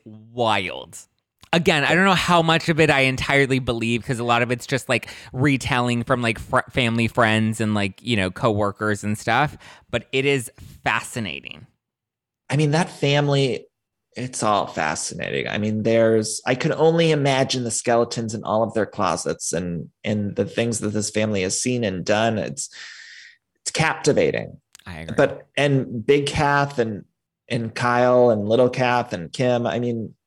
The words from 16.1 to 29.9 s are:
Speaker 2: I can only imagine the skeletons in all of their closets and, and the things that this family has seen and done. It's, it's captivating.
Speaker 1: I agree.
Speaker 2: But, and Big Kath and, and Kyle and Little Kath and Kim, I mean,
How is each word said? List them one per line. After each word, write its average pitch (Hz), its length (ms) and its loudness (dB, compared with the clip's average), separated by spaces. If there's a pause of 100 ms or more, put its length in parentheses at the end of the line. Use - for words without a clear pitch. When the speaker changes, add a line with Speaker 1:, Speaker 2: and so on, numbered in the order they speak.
Speaker 2:
I 127 80 2
can 143 180 0
only 165 400 4
imagine 135 520 0
the 117 60 -4
skeletons 117 640 0
in 107 100 -8
all 110 180 0
of 104 120 -2
their 107 120 0
closets 85 680 -2
and, 85 360 -4 (160)
and 104 320 -4
the 110 80 0
things 117 360 -4
that 104 100 -4
this 107 200 -4
family 107 320 -2
has 95 180 -4
seen 123 240 -2
and 92 200 -4
done. 110 340 2
It's, - 300 -6 (920)
it's - 80 -10
captivating. 92 880 0 (280)
Speaker 1:
I 87 140 -14
agree. 80 160 -12
Speaker 2:
But, 139 300 0 (100)
and 135 480 0
Big 143 220 2
Kath 143 520 0
and, 110 260 -4 (440)
and 113 260 -6
Kyle 123 560 4
and 104 180 0
Little 120 220 6
Kath 123 420 0
and 85 200 -8
Kim, 123 340 0
I 104 120 -2
mean, 117 360 -4 (120)